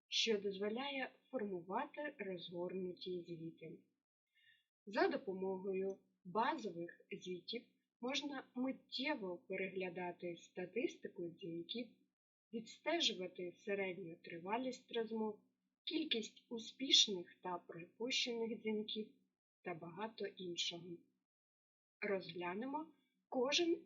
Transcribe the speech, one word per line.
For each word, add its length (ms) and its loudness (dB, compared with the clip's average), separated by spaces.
що 300 4
дозволяє 720 -2
формувати 880 -2
розгорнуті 1040 -4
звіти. 500 -8
За 220 6
допомогою 880 0
базових 760 0
звітів 520 -6
можна 420 -2
миттєво 840 0
переглядати 1000 -4
статистику 920 -4
дзвінків, 580 -4
відстежувати 1000 0
середню 560 0
тривалість 720 -2
розмов, 480 0
кількість 640 0
успішних 920 4
та 160 -2
пропущених 1040 -2
дзвінків 480 0
та 120 -4
багато 520 -6
іншого. 720 -4
Розглянемо 840 0
кожен 560 6